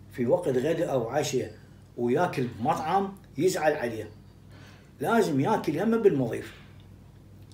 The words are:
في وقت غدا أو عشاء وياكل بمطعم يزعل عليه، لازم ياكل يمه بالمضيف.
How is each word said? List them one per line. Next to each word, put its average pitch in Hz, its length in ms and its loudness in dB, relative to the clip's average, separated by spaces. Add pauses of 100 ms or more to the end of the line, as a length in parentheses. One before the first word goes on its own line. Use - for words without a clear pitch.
(120)
في 123 140 -4
وقت 160 220 2
غدا 151 380 0
أو 117 240 -2
عشاء 135 420 -2 (460)
وياكل 123 500 0
بمطعم 165 680 -2 (220)
يزعل 156 360 2
عليه، 110 360 -6 (880)
لازم 175 400 2
ياكل 170 360 0
يمه 226 220 2
بالمضيف. 135 560 2 (1000)